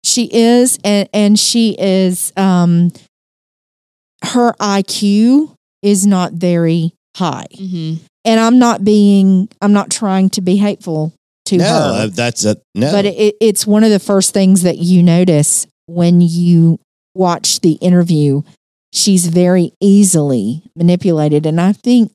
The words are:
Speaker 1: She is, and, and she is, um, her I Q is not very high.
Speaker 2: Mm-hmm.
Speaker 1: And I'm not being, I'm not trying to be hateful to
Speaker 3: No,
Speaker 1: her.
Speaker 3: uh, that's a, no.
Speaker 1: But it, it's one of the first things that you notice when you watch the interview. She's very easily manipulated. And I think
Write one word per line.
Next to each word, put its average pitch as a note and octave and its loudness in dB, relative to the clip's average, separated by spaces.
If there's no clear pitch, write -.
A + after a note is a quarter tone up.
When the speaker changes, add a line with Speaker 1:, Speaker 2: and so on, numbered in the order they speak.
Speaker 1:
She - -4
is, A#3+ 2
and, G3+ 0
and G#3 2
she A3+ -2
is, F#3 -2
um, F3 2
her A#3+ 0
I G3+ -2
Q A3+ 0
is G3+ 0
not F#3 0
very E3+ -2
high. D#3+ -6
Speaker 2:
Mm-hmm. E3 -10
Speaker 1:
And A3+ 2
I'm A#3 4
not A#3+ 2
being, G3+ 2
I'm G3+ 2
not G3+ 0
trying F#3+ -2
to - -6
be F3+ 0
hateful E3+ -4
to G3 -2
Speaker 3:
No, E3+ 2
Speaker 1:
her. C#3+ -2
Speaker 3:
uh, - -4
that's A#2+ -6
a, G#2+ 0
no. B2+ -2
Speaker 1:
But G3+ 0
it, G#3 -2
it's G#3+ 0
one G#3+ 2
of A3 4
the G3+ 2
first G3 -2
things F#3+ 2
that F3+ -2
you F3 2
notice F3 0
when F3 0
you E3+ 2
watch F3+ -2
the E3 2
interview. D#3+ 0
She's F#3 0
very F3+ 0
easily D#3 0
manipulated. D#3+ 0
And D#3+ -2
I F#3 0
think A#3+ 0